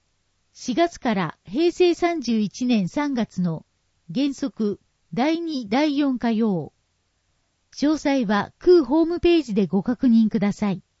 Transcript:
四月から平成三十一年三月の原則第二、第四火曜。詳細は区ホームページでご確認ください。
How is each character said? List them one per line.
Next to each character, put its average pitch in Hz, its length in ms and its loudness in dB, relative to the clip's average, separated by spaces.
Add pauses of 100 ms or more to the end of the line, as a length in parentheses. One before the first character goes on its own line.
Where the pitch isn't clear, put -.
(540)
四 - 200 -8
月 339 240 0
か 233 140 -2
ら 180 320 -4
平 302 260 0
成 349 240 2
三 339 280 -2
十 226 160 -2
一 214 260 -4
年 220 240 0
三 294 240 -4
月 220 300 -4
の 165 240 -4 (480)
原 277 180 0
則 214 480 -6 (320)
第 285 260 0
二、 311 300 -6
第 277 300 0
四 277 200 0
火 233 120 -2
曜。 208 420 -2 (1000)
詳 294 260 0
細 277 260 0
は 202 340 -2
区 349 260 6
ホ 311 200 2
ー - 20 2
ム 339 140 -4
ペ 339 180 4
ー 302 40 2
ジ 226 120 -8
で 196 120 2
ご 185 160 -2
確 254 260 0
認 226 200 6
く 208 120 -2
だ 202 120 0
さ 202 200 -4
い。 180 100 -8 (180)